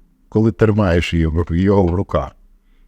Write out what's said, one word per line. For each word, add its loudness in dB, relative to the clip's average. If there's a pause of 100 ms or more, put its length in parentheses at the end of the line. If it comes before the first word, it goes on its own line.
(300)
коли 0
тримаєш 0
його, -2
його 2
в 0
руках. -4 (560)